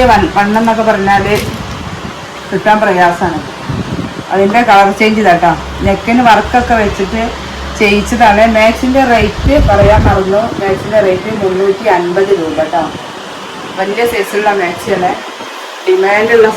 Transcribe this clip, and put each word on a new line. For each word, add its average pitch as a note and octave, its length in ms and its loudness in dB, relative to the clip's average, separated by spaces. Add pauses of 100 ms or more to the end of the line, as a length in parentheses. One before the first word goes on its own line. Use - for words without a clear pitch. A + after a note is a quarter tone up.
(120)
വൺ-, G3+ 260 2
വണ്ണം G#3 240 0
എന്നൊക്കെ A3+ 280 0
പറഞ്ഞാൽ G3 360 0 (1300)
കിട്ടാൻ G#3+ 320 2
പ്രയാസമാണ്. F3+ 560 0 (920)
അതിൻ്റെ G3+ 360 2
കളർ G3 180 6 (120)
ചേഞ്ച് A3 240 2
ഇതാട്ടോ. F3 280 4 (360)
നെക്കിന് A#3 420 0
വർക്കൊക്കെ A3 540 2
വെച്ചിട്ട് G3+ 400 -4 (580)
ചെയ്യിച്ചതാണ്. G#3 640 4 (140)
മാക്സിൻ്റെ B3+ 440 2 (100)
റേറ്റ് A3+ 440 2 (120)
പറയാൻ G#3 380 4
മറന്നു. G3 340 2 (200)
മാക്സിൻ്റെ G3+ 480 0
റേറ്റ് G#3 340 -2
മുന്നൂറ്റി G3 440 0 (100)
അൻപത് F#3 440 0
രൂപ D#3 160 -4 (140)
ട്ടോ. E3 140 -2 (960)
വലിയ G3+ 200 -4 (140)
size-ിലുള്ള G#3 340 -2 (140)
മാക്സിയാണ്. F3+ 500 -2 (720)
ഡിമാൻഡുള്ള G#3+ 720 2